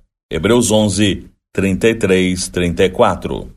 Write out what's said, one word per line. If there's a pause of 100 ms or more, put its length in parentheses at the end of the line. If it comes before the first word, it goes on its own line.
(320)
Hebreus
onze, (260)
trinta
e
três,
trinta
e
quatro.